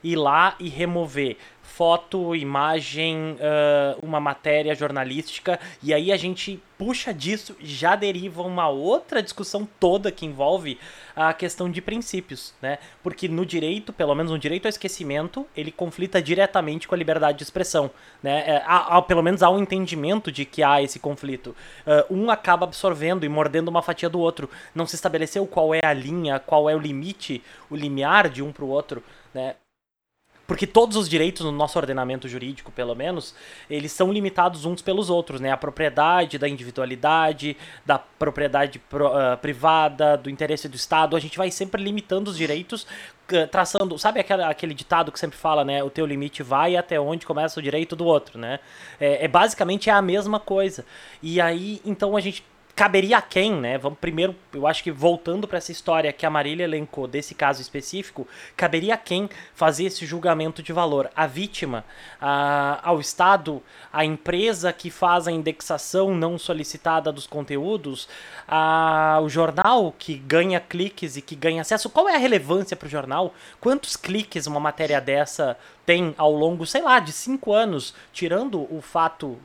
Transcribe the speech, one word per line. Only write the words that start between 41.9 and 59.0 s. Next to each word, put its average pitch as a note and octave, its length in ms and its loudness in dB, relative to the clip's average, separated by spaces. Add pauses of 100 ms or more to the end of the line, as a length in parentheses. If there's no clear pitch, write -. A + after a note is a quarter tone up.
os F3 80 -8
direitos, D#3 480 -4 (420)
c-, E3 200 4
traçando, F#3 500 0
sabe A3 220 2
aquela, F#3 280 0
aquele D#3 240 -4
ditado E3 400 0
que - 80 -12
sempre D3+ 160 -6
fala, D3+ 300 2
né? C#3 180 -2
"O C#3 60 -4
teu D#3+ 160 -4
limite C#3+ 360 -6
vai D3 340 2
até E3+ 220 0
onde D3+ 280 -2
começa D#3 340 -2
o - 20 -6
direito D#3 320 -2
do E3+ 120 -4
outro", D3 320 2
né? A#2 200 -6 (400)
É, C#3+ 280 2
é - 20 0
basicamente G3 640 2
é - 20 6
a G3+ 80 8
mesma G3+ 400 0
coisa. G3 420 -2 (400)
E E3+ 200 0
aí, F3+ 420 -2
então, G3+ 320 0
a G3+ 40 0
gente F#3+ 220 -6 (360)
caberia G3+ 400 6
a - 40 0
quem, G3 340 0
né? B2+ 200 -2
Vamos C#3 220 -6
primeiro, E3+ 380 -2 (180)
eu C#3 100 -4
acho D#3 200 0
que E3+ 80 -4
voltando E3+ 560 0
pra F3+ 100 -4
essa E3+ 140 -10
história D#3+ 400 0
que - 120 -6
a D#3 60 0
Marília D3+ 320 -2
elencou D3+ 460 -4
desse C#3+ 260 -8
caso C#3 260 2
específico, C#3+ 640 -10 (320)
caberia E3+ 380 2
a - 20 2
quem G3 320 -4 (240)